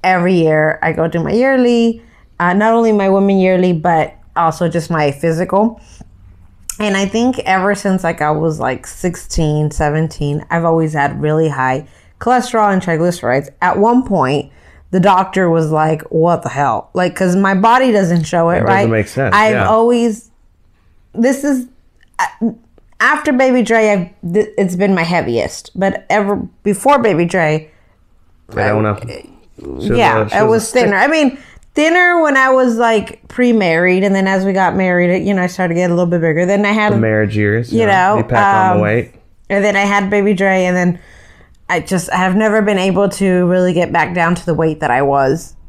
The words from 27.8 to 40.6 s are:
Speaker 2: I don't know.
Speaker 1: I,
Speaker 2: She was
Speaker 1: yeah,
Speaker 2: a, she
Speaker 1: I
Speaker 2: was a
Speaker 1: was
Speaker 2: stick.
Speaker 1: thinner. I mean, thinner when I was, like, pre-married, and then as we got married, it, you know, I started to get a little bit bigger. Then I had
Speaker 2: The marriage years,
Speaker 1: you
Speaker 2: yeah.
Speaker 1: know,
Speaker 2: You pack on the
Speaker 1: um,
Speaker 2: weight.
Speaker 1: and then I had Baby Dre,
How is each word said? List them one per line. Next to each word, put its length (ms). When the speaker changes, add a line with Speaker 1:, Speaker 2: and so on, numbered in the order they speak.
Speaker 2:
I 160
don't 140
know. 120
Speaker 1:
I, 320
Speaker 2:
She 80
was 220
Speaker 1:
yeah, 380
Speaker 2:
a, 40
she 60
Speaker 1:
I 60
Speaker 2:
was 60
a 20
Speaker 1:
was 180
Speaker 2:
stick. 160
Speaker 1:
thinner. 140
I 80
mean, 320
thinner 480
when 140
I 140
was, 260
like, 520
pre-married, 760
and 100
then 140
as 160
we 80
got 240
married, 320
it, 140
you 100
know, 100
I 40
started 280
to 60
get 100
a 40
little 160
bit 100
bigger. 240
Then 220
I 60
had 200
Speaker 2:
The 60
marriage 360
years, 380
Speaker 1:
you 80
Speaker 2:
yeah. 280
Speaker 1:
know, 100
Speaker 2:
You 60
pack 300
on 140
the 60
Speaker 1:
um, 80
Speaker 2:
weight. 320
Speaker 1:
and 160
then 120
I 100
had 240
Baby 240
Dre, 300